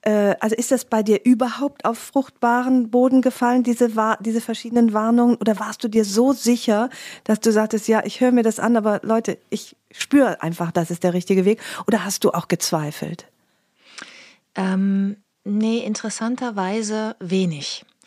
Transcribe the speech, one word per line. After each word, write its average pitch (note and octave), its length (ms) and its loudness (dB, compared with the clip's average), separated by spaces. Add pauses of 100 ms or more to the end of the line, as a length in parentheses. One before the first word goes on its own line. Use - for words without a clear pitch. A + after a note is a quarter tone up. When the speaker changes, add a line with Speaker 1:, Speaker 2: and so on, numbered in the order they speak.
Speaker 1:
äh, G#3 300 4
also A3 160 0
ist A#3 160 -2
das B3 140 0
bei A3 180 0
dir G#3 200 2
überhaupt B3 600 0
auf A#3 140 -2
fruchtbaren B3 880 0
Boden B3+ 320 4
gefallen, B3 400 2
diese A#3 340 0
Wa-, A3 240 0
diese A3 220 -2
verschiedenen A#3 520 0
Warnungen? A#3 420 2
Oder G#3+ 240 -2
warst G#3+ 240 -8
du A#3+ 40 -4
dir A3 160 2
so A3+ 300 2
sicher, A#3 560 0 (360)
dass G#3+ 140 2
du A3+ 120 2
sagtest, G#3+ 360 0
„Ja, A3 160 2
ich - 160 -8
höre B3+ 120 4
mir B3 120 4
das A3 160 0
an, A#3 160 2
aber G#3+ 280 0
Leute, A3 340 -2 (140)
ich - 240 -10 (160)
spüre B3+ 500 2
einfach, E3+ 300 -4
das E3+ 180 0
ist F3 140 -6
der F3+ 100 2
richtige F#3 320 2
Weg“? A3 140 2 (260)
Oder G3+ 200 0
hast - 180 -6
du - 80 4
auch - 160 -6
gezweifelt? D#3 800 -4 (1300)
Speaker 2:
Ähm, G3 600 -2 (260)
nee, A3 360 -2
interessanterweise A3 1400 -4
wenig. F3 680 -2 (220)